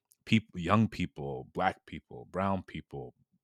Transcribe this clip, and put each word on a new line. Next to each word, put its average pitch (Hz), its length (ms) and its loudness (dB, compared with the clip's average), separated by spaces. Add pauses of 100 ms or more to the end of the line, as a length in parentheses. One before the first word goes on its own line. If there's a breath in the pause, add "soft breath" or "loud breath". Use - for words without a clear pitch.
(260)
peop-, - 300 2
young 98 320 4
people, 69 640 -6
black - 340 -2
people, 73 440 -14
brown 95 320 0
people, - 520 -12 (280)